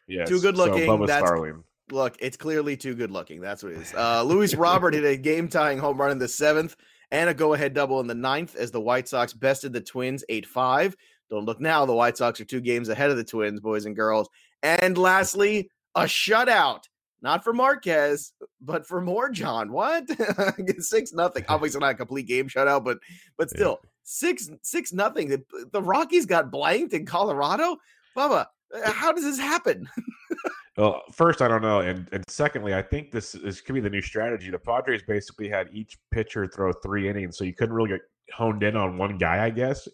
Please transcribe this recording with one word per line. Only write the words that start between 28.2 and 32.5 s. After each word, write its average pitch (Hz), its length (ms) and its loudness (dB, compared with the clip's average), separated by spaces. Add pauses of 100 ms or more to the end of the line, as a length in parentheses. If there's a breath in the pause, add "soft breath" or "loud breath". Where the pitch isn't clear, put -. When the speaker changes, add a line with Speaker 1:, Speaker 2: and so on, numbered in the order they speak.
Speaker 2:
uh, 214 180 0
how 285 200 2
does 320 120 -2
this 277 140 -2
happen? 269 560 0
<laughs> - 40 -14 (800 loud breath)
Speaker 1:
Well, 104 220 4 (100)
first, 165 300 4
I 127 80 4
don't 113 140 2
know. 107 180 4
And, 90 320 -4
and 98 160 -6
secondly, 104 460 -2